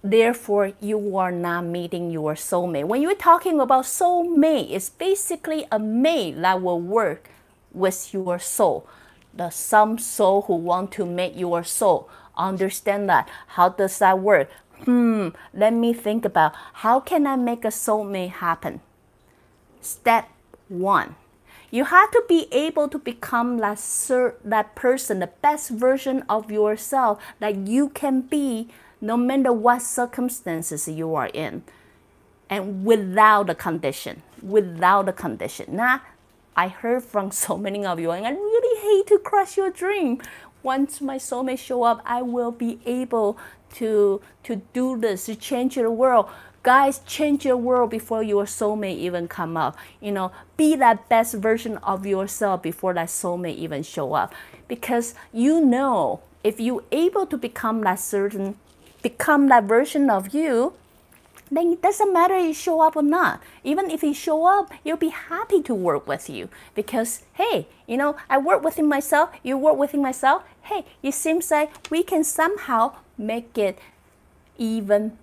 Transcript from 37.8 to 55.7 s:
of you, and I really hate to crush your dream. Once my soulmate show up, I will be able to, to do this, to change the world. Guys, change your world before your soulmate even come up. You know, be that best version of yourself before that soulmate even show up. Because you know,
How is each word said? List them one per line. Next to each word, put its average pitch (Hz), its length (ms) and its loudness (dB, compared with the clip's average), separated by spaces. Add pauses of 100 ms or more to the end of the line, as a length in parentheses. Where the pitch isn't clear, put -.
of 170 140 -4
you, 165 120 -2
and 190 140 -6
I 247 60 -4
really 427 500 0
hate 403 260 2
to 415 100 6
crush 392 400 0
your 381 140 0
dream. 359 500 -2 (420)
Once 269 380 -2
my 269 160 -6
soulmate 254 420 -6
show 247 240 -2
up, 233 220 2
I 240 160 -2
will 240 300 -2
be 233 340 -6
able 240 520 -2 (380)
to, 208 460 2 (220)
to 190 180 -6 (120)
do 254 240 -2
this, 208 280 -2
to 220 100 -8
change 254 400 -4
the 233 160 0
world. 233 380 4 (340)
Guys, 277 420 6
change 294 400 0
your 254 120 2
world 240 340 2
before 220 320 -4
your 202 220 0
soulmate 208 520 -4
even 175 300 -4
come 165 280 -6
up. 151 220 -2 (220)
You 208 120 -8
know, 190 200 -4 (260)
be 311 200 4
that 233 320 4
best 226 260 4
version 220 420 -2
of 196 280 -4
yourself 196 580 -2
before 180 320 -4
that 170 140 -2
soulmate 175 480 -6
even 156 260 -6
show 151 300 -6
up. 120 200 -2 (340)
Because 240 460 -4 (180)
you 302 320 4
know, 247 580 2 (220)